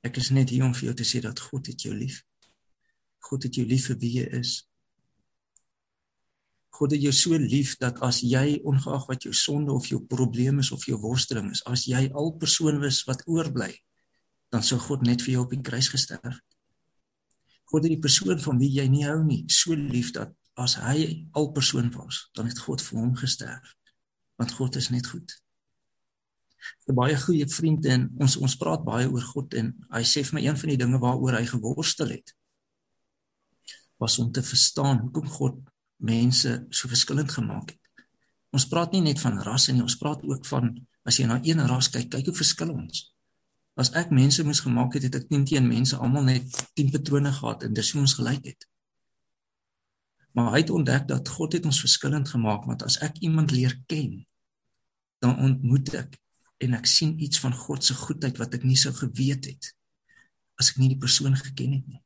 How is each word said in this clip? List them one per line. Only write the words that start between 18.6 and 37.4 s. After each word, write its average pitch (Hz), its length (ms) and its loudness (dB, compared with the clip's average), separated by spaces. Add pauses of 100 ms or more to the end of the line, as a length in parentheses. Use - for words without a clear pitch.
wie 139 160 4
jy 139 100 0
nie 143 200 4
hou 156 180 0
nie, 156 260 2
so 165 240 2
lief 123 400 -2
dat - 160 -8 (260)
as 123 220 0
hy 151 560 -2
al 147 180 0
persoon 127 440 2
was, - 300 -12 (100)
dan 110 100 -4
het 120 160 -8
God 131 220 -4
vir 113 160 -4
hom 123 160 0
gesterf. - 560 -6 (640)
Want 120 180 -4
God 131 220 -2
is 123 160 -2
net 123 160 -2
goed. - 240 -12 (1500)
'n 135 80 0
Baie 135 220 4
goeie 147 300 2
vriend 156 380 0
en 127 220 4 (160)
ons, 135 140 4
ons 127 220 0
praat 160 240 -2
baie 120 260 0
oor 123 240 -2
God 135 260 -6
en 113 140 -2 (200)
hy 117 140 -2
sê 143 200 2
vir 156 100 -4
my 139 80 -2
een 143 160 0
van 156 120 -2
die 123 100 2
dinge 127 200 2
waaroor 127 340 2
hy 117 80 0
geworstel 123 680 -2
het, - 180 -20 (1700)
was 113 200 2
om 120 100 0
te 127 140 -2
verstaan 131 600 2
hoekom 151 220 -6 (120)
God 131 200 -2 (380)
mense 120 560 2 (160)
so - 200 -2
verskillend 139 440 0
gemaak 104 400 -4